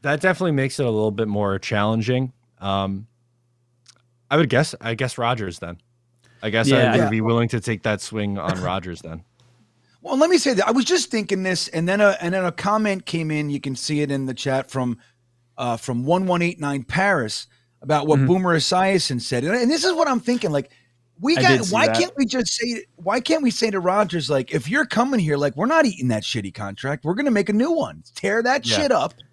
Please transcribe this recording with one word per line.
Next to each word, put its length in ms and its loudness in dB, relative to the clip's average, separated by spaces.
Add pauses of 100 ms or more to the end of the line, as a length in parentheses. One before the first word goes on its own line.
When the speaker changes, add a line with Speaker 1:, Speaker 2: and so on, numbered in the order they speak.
Speaker 1:
That 220 -2
definitely 300 2
makes 280 0
it 60 2
a 40 2
little 200 2
bit 180 -2
more 300 0
challenging. 760 0 (260)
Um, 480 -4 (1200)
I 60 2
would 120 4
guess, 320 2
I 140 -4
guess 240 -4
Rodgers 400 -2
then. 200 -12 (640)
I 80 -2
guess 180 2
Speaker 2:
Yeah. 80 6
Speaker 1:
I 160 4
would 120 4
Speaker 3:
Yeah. 60 0
Speaker 1:
be 100 0
willing 300 2
to 100 -2
take 220 -4
that 180 -2
swing 380 -4
on 220 -4
<laughs> 20 -4
Rodgers 400 -6
then. 220 -14 (760)
Speaker 3:
Well, 180 -4
let 120 4
me 80 4
say 160 2
that 120 2
I 40 0
was 140 2
just 260 0
thinking 320 -2
this, 260 -2
and 200 -2
then 120 0
a, 200 4
and 140 -2
then 100 0
a 80 -2
comment 540 -2
came 240 -4
in. 200 -2
You 100 -4
can 160 -6
see 260 -2
it 80 -2
in 160 -2
the 80 -6
chat 360 -2
from, 280 -4 (580)
uh, 220 -4
from 260 -4
one 220 2
one 160 2
eight 180 -2
nine 220 -4
Paris 640 0 (340)
about 260 0
what 120 6
Speaker 2:
Mm-hmm. 80 4
Speaker 3:
Boomer 300 2
Esiason 640 0
said, 240 -4
and, 100 0
and 160 2
this 140 0
is 100 2
what 140 2
I'm 120 0
thinking. 300 0
Like, 200 -2 (500)
we 180 2
Speaker 2:
I 40 2
Speaker 3:
got, 60 6
Speaker 2:
did 160 4
see 100 -2
Speaker 3:
why 120 4
Speaker 2:
that. 100 2
Speaker 3:
can't 220 0
we 80 2
just 260 -2
say, 320 -6 (120)
why 240 -2
can't 220 0
we 80 4
say 200 -2
to 100 -2
Rodgers, 480 0
like, 240 0
"If 160 -2
you're 160 2
coming 360 0
here, 180 2
like, 180 0
we're 100 -2
not 200 4
eating 220 -2
that 160 0
shitty 280 -6
contract. 520 -8
We're 100 0
gonna 160 0
make 180 2
a 60 0
new 180 2
one. 300 -4 (120)
Tear 280 -2
that 240 0
Speaker 1:
Yeah. 100 2
Speaker 3:
shit 160 2
up." 220 0 (180)